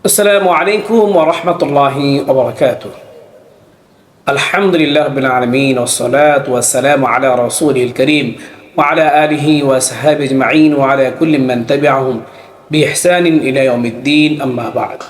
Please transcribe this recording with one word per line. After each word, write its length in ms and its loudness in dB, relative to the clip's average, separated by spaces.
আসসালামু 460 2
আলাইকুম 640 0
ওয়া 100 4
রাহমাতুল্লাহি 920 0
ওয়া 140 -2
বারাকাতুহু। 600 -2
আলহামদুলিল্লাহ 800 0
রাব্বিল 220 -2
আলামিন, 520 0
ওয়াস 200 -4
সালাতু 540 2
ওয়াস 200 -2
সালামু 340 2
আলা 300 0
রাসূলিল 560 0
কারীম 400 0
ওয়া 120 2
আলা 200 2
আলিহি 540 2
ওয়া 180 2
সাহবিহি 440 -2
আজমাইন 520 2
ওয়া 140 2
আলা 200 2
কুল্লি 280 0
মান 260 -2
তাবিআহুম 560 0
বিইহসানিন 720 0
ইলা 200 0
ইয়াউমিদ্দিন, 760 0
আম্মা 340 -6
বা'দ। 340 -6